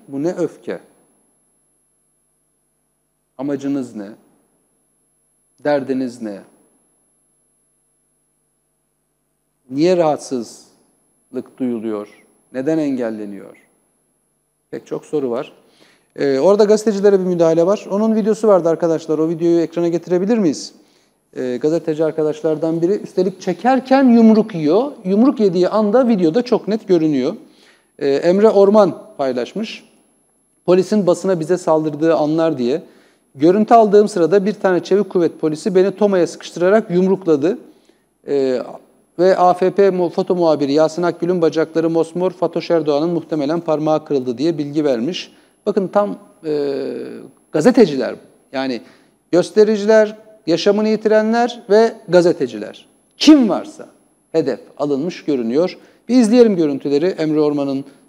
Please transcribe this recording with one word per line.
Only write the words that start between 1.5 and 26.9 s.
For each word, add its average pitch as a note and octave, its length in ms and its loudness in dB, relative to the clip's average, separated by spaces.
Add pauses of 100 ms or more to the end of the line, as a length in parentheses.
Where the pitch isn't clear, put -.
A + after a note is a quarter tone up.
Amacınız C3+ 580 -6
ne? G2+ 140 -12 (1500)
Derdiniz C3 580 -4
ne? G2+ 200 -12 (3250)
Niye E3 280 0
rahatsızlık - 1600 -8
duyuluyor? A2+ 500 -6 (460)
Neden C#3 240 -4
engelleniyor? A2 800 -6 (1160)
Pek - 160 -14
çok D3+ 180 -10
soru C#3 240 -4
var. B2 240 -6 (640)
Ee, C#3 240 -2
orada G3+ 240 4
gazetecilere G3+ 560 2
bir F#3 60 -2
müdahale E3+ 400 2
var. G3+ 260 -2
Onun G#3+ 240 0
videosu A3 320 0
vardı F3 220 4
arkadaşlar. D#3+ 500 -2
O D#3+ 100 0
videoyu E3+ 300 0
ekrana E3+ 280 -2
getirebilir F3 500 -2
miyiz? E3+ 360 -2 (640)
Ee, B2+ 240 -4
gazeteci D#3 440 -2
arkadaşlardan D#3 760 -2
biri. F3 100 0
Üstelik F#3 500 -4
çekerken C4 640 0
yumruk A3+ 520 4
yiyor. F3 360 0 (140)
Yumruk A3 340 2
yediği F3+ 300 2
anda G#3+ 380 2
videoda E3 340 2
çok F3 260 -2
net A3 200 -4
görünüyor. D#3+ 480 0 (640)